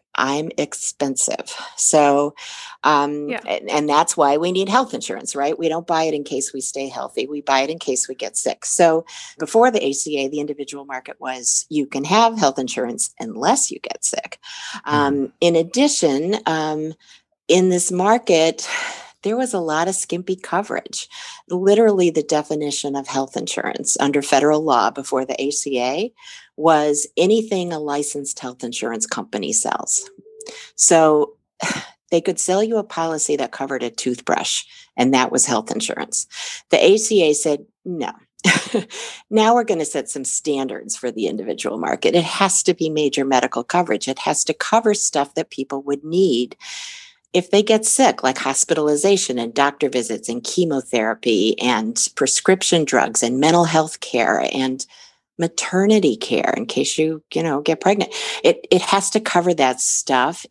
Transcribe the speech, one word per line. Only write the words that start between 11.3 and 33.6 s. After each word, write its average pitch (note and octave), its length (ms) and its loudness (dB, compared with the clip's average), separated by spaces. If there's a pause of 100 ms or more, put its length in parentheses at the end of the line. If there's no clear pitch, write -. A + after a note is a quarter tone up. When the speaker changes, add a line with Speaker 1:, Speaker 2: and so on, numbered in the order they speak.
Speaker 1:
you D3+ 160 -2
can C#3 180 -6
have A3 340 4
health D3+ 220 2
insurance - 640 -4
unless A#2 500 0
you - 80 -12
get - 240 -12
sick. - 340 -6 (460)
Um, D3 320 2
Speaker 3:
Mm-hmm. C#3 100 -2 (140)
Speaker 1:
in E3+ 160 4
addition, E3+ 800 2 (100)
um, D#3 480 -2 (540)
in F#3 220 6
this F3+ 200 0
market, F3+ 800 2 (560)
there A3 140 -2
was B3+ 160 -2
a G3 60 0
lot D#3+ 280 0
of F#3+ 80 -2
skimpy F3+ 400 -4
coverage. - 720 -6 (400)
Literally, G3 600 4
the D#3+ 140 0
definition D3 720 -2
of C#3 120 -6
health C3+ 300 -4
insurance - 640 -4
under C#3+ 240 2
federal D3 380 4
law A#2+ 280 4
before C3 360 -4
the C3 160 -6
A C#3 100 -2
C C#3 280 -4
A D3 320 -2 (460)
was D3+ 500 2 (100)
anything F#3+ 540 2
a D#3+ 80 -6
licensed D3 600 -6
health B2+ 240 -12
insurance A#2 420 -6
company G2 480 -6
sells. - 560 -4 (640)
So D#3 640 4 (240)
<sighs> - 100 -2 (400)
they E3+ 100 4
could E3+ 180 -2
sell F#3 240 0
you A3+ 140 0
a G3+ 60 0
policy D#3+ 540 -2
that C3+ 140 -4
covered C3+ 320 -6